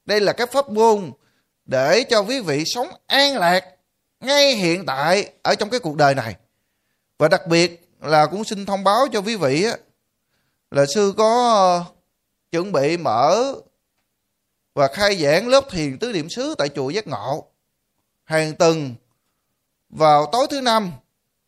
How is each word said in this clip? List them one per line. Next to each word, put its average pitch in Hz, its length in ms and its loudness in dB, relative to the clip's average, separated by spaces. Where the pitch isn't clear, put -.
Đây 208 160 0
là 185 120 2
cái 240 140 -4
pháp 277 240 -2
môn 208 420 2
để 151 460 2
cho 220 100 4
quý 240 200 -4
vị 156 260 -2
sống 254 220 -6
an 277 300 0
lạc 180 280 2
ngay 285 340 2
hiện 180 320 -2
tại 151 460 -2
ở 180 120 0
trong 208 160 -4
cái 247 100 -4
cuộc 156 160 -8
đời 143 180 4
này. 113 220 -6
Và 151 100 2
đặc 180 180 0
biệt 170 420 0
là 151 260 2
cũng 185 180 -8
xin 202 220 -10
thông 196 180 -4
báo 214 280 2
cho 220 80 -2
quý 220 160 -4
vị 156 280 0
á, 226 120 -4
là 139 240 2
sư 202 220 0
có, 233 380 2
ờ, 180 300 4
chuẩn 180 220 -4
bị 151 240 0
mở 165 580 0
và 139 140 2
khai 202 280 0
giảng 165 320 2
lớp 269 220 4
thiền 151 280 -6
tứ 240 140 -6
niệm 165 180 -6
xứ 277 280 -6
tại 147 100 -2
chùa 139 220 -6
Giác 208 160 -6
Ngộ 127 400 -8
hàng 156 300 -2
tuần 160 400 0
vào 151 440 4
tối 254 180 2
thứ 277 100 -6
năm 220 320 0